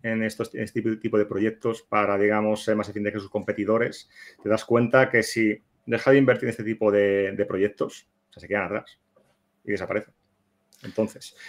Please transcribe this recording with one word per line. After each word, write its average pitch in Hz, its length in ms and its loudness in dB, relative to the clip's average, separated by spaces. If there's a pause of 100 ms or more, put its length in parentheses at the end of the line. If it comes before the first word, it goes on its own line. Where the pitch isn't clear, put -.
en 113 220 -2
estos, 107 280 -6
en 110 100 -6
este 107 200 -4
tipo, 113 180 -2
tipo 117 180 -2
de 104 80 2
proyectos, 110 560 -4
para, 101 360 0
digamos, 107 460 2
ser 110 100 0
más 107 140 -2
eficientes 104 240 -4
que 110 80 -6
sus 98 100 -12
competidores. 107 800 -2 (320)
Te 107 60 -4
das 110 160 0
cuenta 120 460 4
que 117 120 4
si 107 400 -2 (240)
deja 117 240 2
de 139 80 8
invertir 127 260 4
en 120 60 -2
este 113 140 -8
tipo 107 260 0
de, 98 420 4
de 98 140 -2
proyectos, - 640 -4 (220)
o - 20 -20
sea, - 80 -20
se 87 80 -16
quedan 98 160 -2
atrás 98 340 -8 (680)
y - 60 -6
desaparecen. 98 420 -4 (680)
Entonces, - 540 -6 (120)